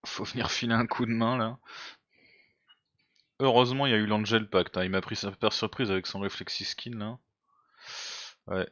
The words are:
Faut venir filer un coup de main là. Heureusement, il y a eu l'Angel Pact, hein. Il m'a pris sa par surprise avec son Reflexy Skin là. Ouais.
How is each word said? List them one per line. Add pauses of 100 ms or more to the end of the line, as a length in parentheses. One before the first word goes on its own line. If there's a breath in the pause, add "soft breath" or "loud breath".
Faut
venir
filer
un
coup
de
main
là. (1800 loud breath)
Heureusement,
il
y
a
eu
l'Angel
Pact,
hein.
Il
m'a
pris
sa
par
surprise
avec
son
Reflexy
Skin
là. (1300 loud breath)
Ouais.